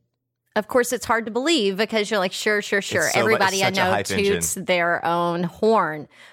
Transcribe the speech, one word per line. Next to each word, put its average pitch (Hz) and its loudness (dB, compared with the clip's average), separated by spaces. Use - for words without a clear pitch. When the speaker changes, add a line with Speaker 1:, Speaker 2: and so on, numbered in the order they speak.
Speaker 1:
Of 208 -2
course, 240 2
it's 247 -4
hard 226 0
to 233 -8
believe 240 0
because 214 -2
you're 220 0
like, 185 -2
"Sure, 208 0
sure, 202 0
sure." 175 -2
Speaker 2:
It's - 0
so - 2
mu-, 220 2
Speaker 1:
Everybody 196 2
I 190 2
Speaker 2:
such 190 0
a 185 2
Speaker 1:
know 185 2
Speaker 2:
hype 101 -2
engine. 101 0
Speaker 1:
toots 85 -2
their 175 0
own 170 0
horn. 175 0